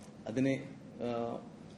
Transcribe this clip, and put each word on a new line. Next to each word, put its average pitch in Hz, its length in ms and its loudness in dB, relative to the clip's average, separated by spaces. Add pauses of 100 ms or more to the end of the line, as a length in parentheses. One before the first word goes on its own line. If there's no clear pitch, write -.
(280)
അതിനെ, 135 400 4 (340)
ആ, 117 360 2 (400)